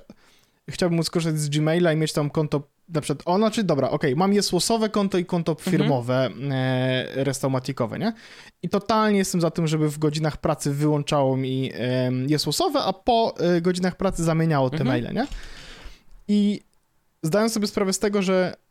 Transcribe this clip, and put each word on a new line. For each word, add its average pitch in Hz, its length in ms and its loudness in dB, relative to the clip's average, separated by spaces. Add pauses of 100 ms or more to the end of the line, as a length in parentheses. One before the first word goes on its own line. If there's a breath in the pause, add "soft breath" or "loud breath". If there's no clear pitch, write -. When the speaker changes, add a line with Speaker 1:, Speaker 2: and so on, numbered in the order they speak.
(720 soft breath)
Speaker 1:
chciałbym 170 260 0
móc 165 140 -2
korzystać 160 300 -2
z 151 80 -2
Gmaila 156 440 2
i 151 40 0
mieć 156 160 0
tam 147 180 0
konto, 151 320 -2 (260)
na 156 120 -2
przykład, 165 280 -4
o, 180 80 2
znaczy, 220 280 2
dobra, 143 260 2
okej, 143 260 0
mam 190 160 4
jesłosowe 202 560 2
konto 196 300 0
i 175 60 0
konto 170 280 -2
Speaker 2:
Mhm. 170 180 -6
Speaker 1:
firmowe, 131 600 2 (200)
e, 131 760 0
restaumatikowe, 131 720 -2
nie? - 140 -2 (500 loud breath)
I 175 60 -6
totalnie 214 500 2
jestem 185 220 0
za 165 100 2
tym, 165 160 -2
żeby 151 240 2
w 147 80 -10
godzinach 151 380 0
pracy 151 380 -2
wyłączało 147 640 2
mi, 131 380 -2
em, 127 560 0
jesłosowe, 285 500 0
a 185 120 0
po, 226 460 2
e, 175 220 2
godzinach 180 360 -2
pracy 180 280 -2
zamieniało 160 460 2
te 147 60 -6
Speaker 2:
Mhm. - 120 0
Speaker 1:
maile, 120 260 -2
nie? 247 120 -2 (1040 loud breath)
I 208 300 2 (640)
zdaję 202 260 2
sobie 220 180 -2
sprawę 196 260 0
z - 60 -2
tego, 208 240 0
że, 185 320 2 (160)